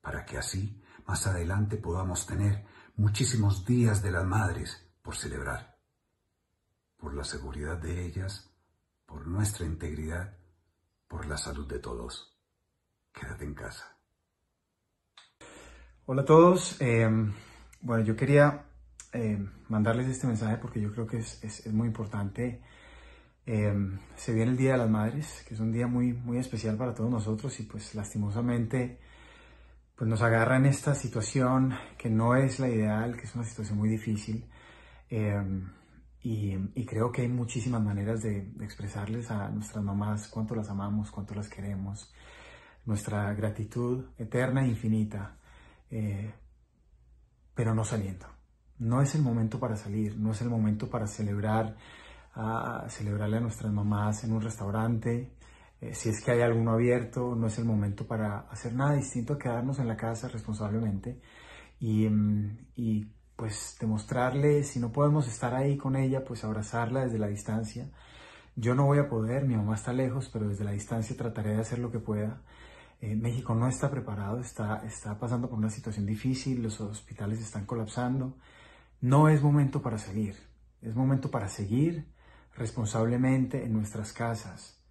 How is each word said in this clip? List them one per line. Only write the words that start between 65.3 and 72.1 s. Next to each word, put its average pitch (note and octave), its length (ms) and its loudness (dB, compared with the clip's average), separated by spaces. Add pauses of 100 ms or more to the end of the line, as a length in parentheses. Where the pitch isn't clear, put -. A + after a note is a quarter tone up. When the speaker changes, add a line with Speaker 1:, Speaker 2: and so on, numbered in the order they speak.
Speaker 2:
ahí C#3 220 2
con C3+ 180 0
ella, C3 280 2
pues, A#2+ 200 -8
abrazarla A2+ 600 -2
desde A2+ 120 0
la G#2+ 100 0
distancia. G#2+ 640 -4 (640)
Yo A#2+ 200 2
no C#3 100 6
voy C#3+ 140 6
a C#3+ 100 2
poder, A#2+ 360 0
mi B2+ 100 2
mamá G#2+ 200 2
está A#2+ 180 -4
lejos, C3 360 -2
pero G#2+ 180 -2
desde G2+ 160 -2
la G#2 80 -2
distancia A2 460 -4
trataré A2 360 -2
de G#2+ 80 2
hacer A#2+ 180 -4
lo A#2+ 120 -4
que A#2 80 -4
pueda. G#2+ 440 -2 (560)